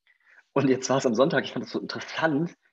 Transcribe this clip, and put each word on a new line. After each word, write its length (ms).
Und 160
jetzt 200
war 80
es 80
am 100
Sonntag, 280
ich 80
fand 140
das 60
so 100
interessant, 760